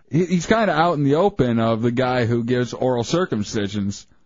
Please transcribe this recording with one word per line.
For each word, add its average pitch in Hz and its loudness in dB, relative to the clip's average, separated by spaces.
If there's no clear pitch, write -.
He, 165 2
he's 170 -2
kinda 220 2
out 165 2
in 147 0
the 139 4
open 160 2
of 113 0
the 120 2
guy 123 0
who 117 0
gives 123 -2
oral 120 0
circumcisions. 104 -4